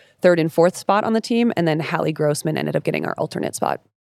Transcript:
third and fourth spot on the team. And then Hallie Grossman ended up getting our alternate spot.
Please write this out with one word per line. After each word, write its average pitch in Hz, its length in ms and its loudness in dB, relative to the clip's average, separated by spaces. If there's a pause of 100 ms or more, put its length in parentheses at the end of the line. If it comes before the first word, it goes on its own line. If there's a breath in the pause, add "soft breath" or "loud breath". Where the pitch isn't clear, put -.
(220 soft breath)
third 175 180 4
and 160 120 0
fourth 175 240 4
spot - 300 0
on 226 80 0
the 220 80 0
team. 233 340 0
And 170 100 0
then 160 140 2
Hallie 160 320 -2
Grossman 151 460 0
ended 151 180 -2
up 151 80 0
getting 80 220 -2
our - 120 -4
alternate - 380 -4
spot. - 240 -2 (300)